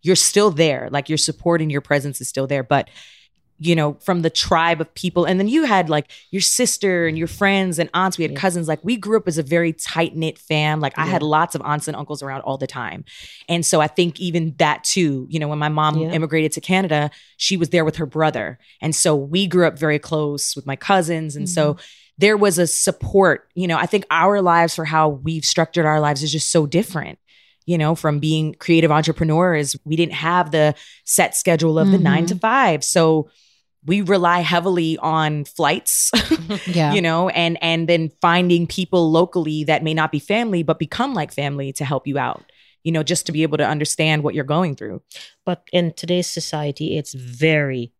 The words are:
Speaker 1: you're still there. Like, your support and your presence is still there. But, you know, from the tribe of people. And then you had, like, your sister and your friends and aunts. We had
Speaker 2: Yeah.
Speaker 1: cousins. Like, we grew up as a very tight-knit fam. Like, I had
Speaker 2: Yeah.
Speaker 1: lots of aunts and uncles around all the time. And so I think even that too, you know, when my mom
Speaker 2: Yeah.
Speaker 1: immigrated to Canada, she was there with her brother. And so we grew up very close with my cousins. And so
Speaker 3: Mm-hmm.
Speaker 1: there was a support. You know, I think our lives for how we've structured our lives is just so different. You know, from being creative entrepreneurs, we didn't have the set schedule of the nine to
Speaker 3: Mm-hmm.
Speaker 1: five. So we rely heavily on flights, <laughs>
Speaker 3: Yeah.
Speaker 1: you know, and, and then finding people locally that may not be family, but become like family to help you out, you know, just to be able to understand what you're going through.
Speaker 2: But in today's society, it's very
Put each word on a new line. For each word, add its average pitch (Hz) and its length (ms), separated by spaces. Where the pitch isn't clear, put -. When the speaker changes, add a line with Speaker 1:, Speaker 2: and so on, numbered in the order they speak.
Speaker 1:
you're 180 120
still 202 200
there. 147 400
Like, 143 180
your 156 80
support 160 460
and 156 80
your 143 100
presence 143 400
is 123 80
still 135 160
there. 135 160
But, - 160
you 170 180
know, 151 260
from 175 200
the 165 80
tribe 165 500
of - 140
people. 175 320
And 185 140
then 196 80
you 311 160
had, 190 260
like, 151 220
your 185 140
sister 185 640
and 160 100
your 165 80
friends 190 400
and 156 160
aunts. 185 240
We 165 40
had 143 100
Speaker 2:
Yeah. 139 40
Speaker 1:
cousins. 175 300
Like, 156 160
we 226 140
grew 208 200
up - 100
as 160 120
a 151 40
very 170 180
tight-knit 160 640
fam. 151 420
Like, 139 160
I 160 120
had 175 160
Speaker 2:
Yeah. 151 60
Speaker 1:
lots 156 260
of 139 80
aunts 147 240
and 147 100
uncles 143 240
around 135 200
all 135 180
the 135 80
time. 120 360
And 170 160
so 156 160
I 151 60
think 175 320
even 170 400
that 151 240
too, 143 480
you 160 80
know, 147 80
when 151 100
my 151 120
mom 151 280
Speaker 2:
Yeah. 160 140
Speaker 1:
immigrated 156 400
to 165 100
Canada, 156 480
she - 200
was 165 120
there 170 140
with 156 120
her 160 100
brother. 147 540
And 156 160
so 156 200
we 156 320
grew 175 180
up - 140
very 151 180
close 147 580
with 143 120
my 135 80
cousins. 160 600
And 147 140
so 156 240
Speaker 3:
Mm-hmm. - 80
Speaker 1:
there 208 180
was 196 220
a 170 80
support. - 880
You 180 100
know, 165 140
I 175 80
think 196 240
our 190 280
lives 170 360
for 160 100
how 156 240
we've 151 360
structured 165 420
our 151 120
lives 147 220
is 151 100
just 151 200
so 156 160
different. 160 500
You 175 80
know, 156 180
from 147 240
being 156 400
creative 160 320
entrepreneurs, 156 920
we 156 140
didn't 165 160
have 160 380
the 151 220
set - 320
schedule 160 420
of 196 140
the 190 60
nine 175 300
to 180 60
Speaker 3:
Mm-hmm. 180 60
Speaker 1:
five. 220 420
So 160 460
we 190 140
rely 175 400
heavily 170 600
on 151 440
flights, - 680
<laughs> 170 260
Speaker 3:
Yeah. 165 280
Speaker 1:
you 196 80
know, 170 260
and, 170 340
and 165 280
then 165 220
finding 175 460
people 175 440
locally 156 540
that 156 180
may 160 100
not 156 200
be 147 60
family, 202 440
but 160 160
become 247 340
like 151 200
family 139 400
to - 100
help 135 240
you 139 100
out, - 340
you 165 80
know, 156 100
just 175 220
to 160 80
be 156 100
able 151 140
to 147 100
understand 151 560
what 147 100
you're 135 120
going 151 320
through. 101 240
Speaker 2:
But 180 180
in 175 200
today's 180 340
society, 151 680
it's - 160
very 131 880